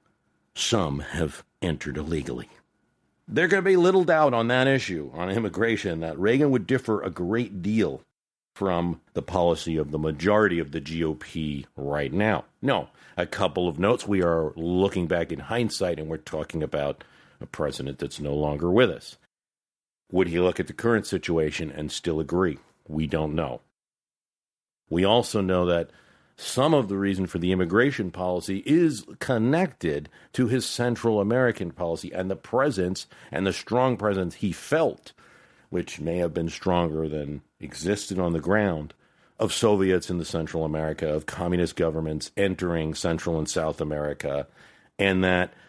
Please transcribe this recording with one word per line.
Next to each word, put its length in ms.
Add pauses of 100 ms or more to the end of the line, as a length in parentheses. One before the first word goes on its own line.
(520)
some 460
have 460 (180)
entered 340
illegally." 520 (800)
There 200
can 160
be 120
little 280
doubt 300
on 120
that 220
issue, 440
on 180
immigration, 680
that 180
Reagan 360
would 120
differ 380
a 80
great 500
deal 440 (500)
from 460 (140)
the 80
policy 540
of 140
the 80
majority 600
of 100
the 100
G 220
O 120
P 600
right 380
now. 320 (180)
No, 260 (280)
a 100
couple 400
of 140
notes. 260
We 160
are 320
looking 540
back 240
in 80
hindsight, 580
and 100
we're 100
talking 440
about 400 (380)
a 60
president 520
that's 220
no 120
longer 380
with 200
us. 260 (960)
Would 160
he 100
look 220
at 80
the 40
current 320
situation 680
and 180
still 300
agree? 380 (280)
We 220
don't 260
know. 260 (1300)
We 160
also 360
know 260
that 240 (480)
some 360
of 140
the 100
reason 280
for 120
the 120
immigration 600
policy 560
is 400 (140)
connected 920 (240)
to 140
his 180
Central 520
American 520
policy 420
and 180
the 60
presence 720 (260)
and 140
the 80
strong 420
presence 380
he 180
felt, 600 (560)
which 280
may 200
have 160
been 160
stronger 580
than 320 (180)
existed 600
on 160
the 40
ground, 540 (460)
of 120
Soviets 600
in 80
the 80
Central 400
America, 420
of 160
communist 500
governments 600
entering 560
Central 460
and 100
South 320
America, 680 (520)
and 260
that 300 (140)